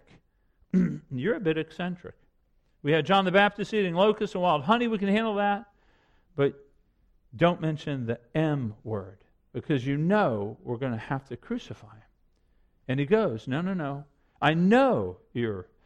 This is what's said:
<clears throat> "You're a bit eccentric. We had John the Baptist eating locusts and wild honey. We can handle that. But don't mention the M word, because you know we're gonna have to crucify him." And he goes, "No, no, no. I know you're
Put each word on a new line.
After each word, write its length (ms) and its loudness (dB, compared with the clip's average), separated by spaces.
<clears throat> 520 0
"You're 240 -2
a 60 -8
bit 160 0
eccentric. 580 -8
We 100 2
had 120 2
John 200 4
the 60 0
Baptist 420 2
eating 220 0
locusts 400 2
and 60 -2
wild 220 2
honey. 240 2
We 120 -2
can 100 -2
handle 260 0
that. 300 -2
But 160 2
don't 240 2
mention 460 -4
the 140 -4
M 420 0
word, 320 -8
because 340 -2
you 120 -2
know 680 0
we're 140 -6
gonna 200 -4
have 300 -8
to 80 -12
crucify 580 -10
him." 100 -20
And 100 -2
he 80 0
goes, 440 0
"No, 100 -2
no, 140 -4
no. 320 -6
I 120 4
know 640 2
you're 340 -4